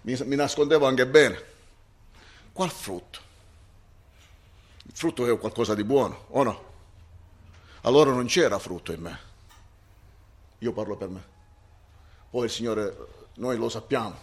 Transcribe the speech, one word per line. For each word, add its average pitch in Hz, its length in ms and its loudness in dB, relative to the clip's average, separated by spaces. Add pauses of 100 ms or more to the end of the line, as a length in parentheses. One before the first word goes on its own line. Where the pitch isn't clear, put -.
Mi, 123 140 -4 (100)
mi 139 100 -2
nascondevo 147 500 4
anche 127 220 4
bene. 135 360 6 (1080)
Qual 185 160 -2
frutto? - 500 -12 (1600)
Il - 100 -20
frutto 160 320 -4
è 120 140 4
qualcosa 110 340 -2
di 104 100 0
buono, 123 460 0
o 135 140 0
no? 107 200 -4 (1160)
Allora 139 300 4
non 123 160 -2
c'era 110 320 2
frutto 85 320 -10
in 80 100 -10
me. 82 180 -14 (1400)
Io 113 140 -4
parlo 104 220 -6
per 95 140 -10
me. 92 140 -12 (1040)
Poi 120 160 -2
il 110 60 -4
Signore, 107 440 -4 (420)
noi 123 200 -4
lo 117 100 -2
sappiamo. 110 560 -4